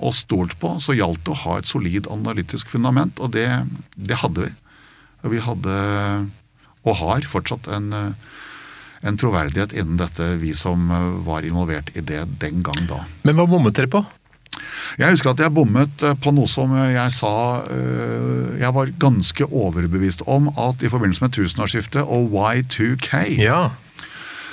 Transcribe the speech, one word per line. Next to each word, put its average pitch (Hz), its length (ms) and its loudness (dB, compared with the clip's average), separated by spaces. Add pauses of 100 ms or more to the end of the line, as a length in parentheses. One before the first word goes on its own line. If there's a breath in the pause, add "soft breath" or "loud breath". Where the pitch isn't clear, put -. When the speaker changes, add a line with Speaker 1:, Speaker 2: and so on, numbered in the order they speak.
Speaker 1:
og 123 100 0
stolt 90 460 -2
på, 170 180 -4
så 147 160 -2
gjaldt 85 320 0
det - 80 -4
å 139 120 -6
ha 87 120 -2
et 101 80 -6
solid 98 460 -2
analytisk 107 580 -6
fundament, 127 520 0
og 123 120 -4
det, 117 160 0 (480)
det 98 240 -4
hadde 87 240 -2
vi. - 60 -6 (680 soft breath)
Og 113 120 -4
vi 117 80 0
hadde, 101 880 -2 (560 soft breath)
og 107 120 2
har 87 260 0
fortsatt - 500 -6
en, 104 200 -4
eh, 104 200 -4 (880 loud breath)
en 104 140 -2
troverdighet 95 560 0
innen 85 240 -2
dette, 87 400 -2
vi 80 160 -2
som, 87 380 0
eh, 87 340 0
var 80 180 -4
involvert 80 540 -2
i 85 40 -6
det 78 380 -6
den 80 240 -2
gang 87 240 -2
da. 73 180 -8 (200)
Speaker 2:
Men 151 120 6
hva 175 120 6
bommet 170 260 6
dere 131 140 2
på? 202 160 2 (920 loud breath)
Speaker 1:
Jeg 147 140 6
husker 143 200 4
at 123 80 0
jeg 156 140 2
bommet, 143 480 4
eh, 147 120 4
på 143 200 0
noe 131 140 6
som, 131 240 0
eh, 131 200 4
jeg 123 200 2
sa, 120 520 0
eh, 120 960 -2
jeg 123 140 2
var 135 120 2 (120)
ganske 135 500 4
overbevist 92 800 0
om 143 220 4
at 127 340 -2
i 120 60 0
forbindelse 101 340 0
med 127 100 0
tusenårsskiftet 107 720 -2
og 120 280 2
Y 107 360 2
two 120 280 0
K, 143 280 -2 (140)
Speaker 2:
Ja. 131 320 4 (840 loud breath)